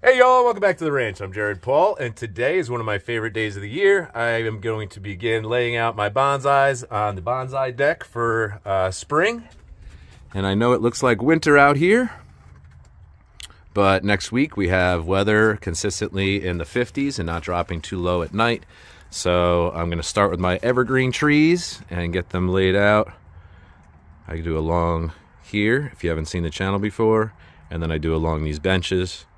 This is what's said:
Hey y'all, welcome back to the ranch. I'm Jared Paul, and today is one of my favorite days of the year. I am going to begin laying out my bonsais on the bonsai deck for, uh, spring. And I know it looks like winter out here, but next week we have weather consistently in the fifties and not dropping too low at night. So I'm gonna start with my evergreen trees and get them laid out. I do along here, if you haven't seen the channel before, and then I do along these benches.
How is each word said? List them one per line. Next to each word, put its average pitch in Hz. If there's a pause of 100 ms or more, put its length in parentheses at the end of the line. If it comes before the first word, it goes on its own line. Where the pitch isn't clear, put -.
Hey 254
y'all, 254
welcome 220
back 190
to 170
the 151
ranch. 110
I'm 95
Jared 104
Paul, 160
and 120
today 120
is 143
one 120
of 110
my 104
favorite 113
days 107
of 98
the 104
year. 190
I 117
am 110
going 110
to 104
begin 110
laying 120
out 117
my 104
bonsais 139
on 104
the 95
bonsai 131
deck 143
for, 113
uh, 95
spring. 208 (840)
And 98
I 95
know 120
it -
looks 117
like 117
winter 156
out 143
here, 214 (1600)
but 95
next 101
week 127
we 92
have 90
weather 104
consistently 98
in 87
the 80
fifties 135
and 87
not 82
dropping 87
too -
low 87
at 80
night. 113 (420)
So 87
I'm 85
gonna 85
start 101
with 87
my 90
evergreen 127
trees 151
and 87
get 87
them 92
laid 95
out. 104 (1160)
I 82
do 82
along 82 (300)
here, 117
if -
you 85
haven't 80
seen 87
the 82
channel 98
before, 110 (380)
and 82
then 80
I 80
do 80
along 80
these 76
benches. 92 (140)